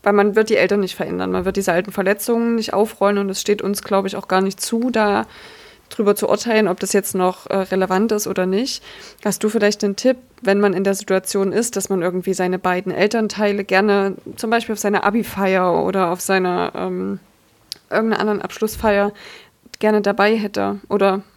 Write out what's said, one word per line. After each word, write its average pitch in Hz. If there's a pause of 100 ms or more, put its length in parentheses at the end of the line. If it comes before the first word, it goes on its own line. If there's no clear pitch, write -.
weil 202
man 208
wird 220
die 220
Eltern 202
nicht 185
verändern, 180
man 180
wird 190
diese 196
alten 185
Verletzungen 233
nicht 220
aufrollen 202
und 196
es 190
steht 208
uns, 202
glaub 196
ich, 196
auch 196
gar 185
nicht 190
zu, 233
da 214 (640)
drüber 208
zu 208
urteilen, 214
ob 175
das 190
jetzt 196
noch, 185
äh, -
relevant 190
ist 208
oder 185
nicht. 202 (400)
Hast 202
du 214
vielleicht 208
einen 202
Tipp, 254 (240)
wenn 196
man 202
in 190
der 196
Situation 190
ist, 190
dass 190
man 190
irgendwie 185
seine 185
beiden 185
Elternteile 208
gerne 196 (200)
zum 220
Beispiel 226
auf 202
seiner 202
Abi-Feier 190
oder 185
auf 180
seiner, 180
ähm, 185 (680)
irgendeiner 220
anderen 208
Abschlussfeier 208 (680)
gerne 214
dabei 202
hätte 202 (100)
oder 196 (160)